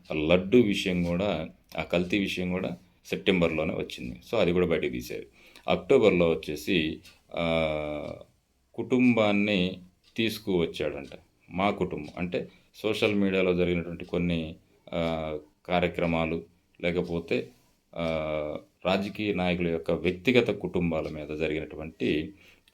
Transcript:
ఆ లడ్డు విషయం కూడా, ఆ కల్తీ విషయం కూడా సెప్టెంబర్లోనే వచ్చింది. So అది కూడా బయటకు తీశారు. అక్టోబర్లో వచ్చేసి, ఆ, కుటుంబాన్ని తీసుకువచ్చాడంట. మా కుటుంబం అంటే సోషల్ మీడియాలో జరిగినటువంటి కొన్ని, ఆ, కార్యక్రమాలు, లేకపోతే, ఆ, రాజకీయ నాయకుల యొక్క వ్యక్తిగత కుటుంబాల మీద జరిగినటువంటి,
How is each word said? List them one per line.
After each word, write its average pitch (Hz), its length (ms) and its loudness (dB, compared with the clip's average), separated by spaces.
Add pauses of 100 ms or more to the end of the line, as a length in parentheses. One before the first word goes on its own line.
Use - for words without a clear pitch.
(120)
ఆ 78 40 -4
లడ్డు 90 420 4
విషయం 95 460 4
కూడా, 87 460 -2 (280)
ఆ 80 60 -2
కల్తీ 90 360 0
విషయం 90 320 -2
కూడా 104 260 -4 (280)
సెప్టెంబర్లోనే 85 680 0
వచ్చింది. - 480 -8 (100)
So 117 60 0
అది 87 140 4
కూడా 90 160 4
బయటకు 78 240 0
తీశారు. 60 320 -8 (440)
అక్టోబర్లో 92 600 4
వచ్చేసి, 80 720 -2 (360)
ఆ, 78 800 -2 (580)
కుటుంబాన్ని 104 1080 2 (360)
తీసుకువచ్చాడంట. 82 920 -2 (400)
మా 95 220 0
కుటుంబం 82 460 -4
అంటే 87 300 -4 (280)
సోషల్ 104 400 0
మీడియాలో 92 400 2
జరిగినటువంటి 87 500 -2
కొన్ని, 85 500 -2 (380)
ఆ, 80 460 -2 (280)
కార్యక్రమాలు, 85 760 0 (380)
లేకపోతే, 85 680 -2 (480)
ఆ, 85 100 -4 (800)
రాజకీయ 101 480 0
నాయకుల 90 340 0
యొక్క 82 240 -2
వ్యక్తిగత 90 560 4
కుటుంబాల 87 600 -2
మీద 76 300 -8
జరిగినటువంటి, 78 960 -4 (400)